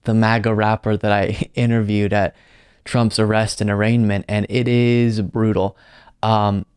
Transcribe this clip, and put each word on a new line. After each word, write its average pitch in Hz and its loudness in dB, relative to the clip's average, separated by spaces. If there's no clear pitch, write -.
the 113 0
maga 110 2
rapper 107 0
that 104 -2
I 101 -2
<laughs> - -20
interviewed 104 0
at 101 0
Trump's 117 0
arrest 110 0
and 104 -2
arraignment, 104 0
and 104 -2
it 117 -2
is 120 2
brutal. 101 0
Um, 104 0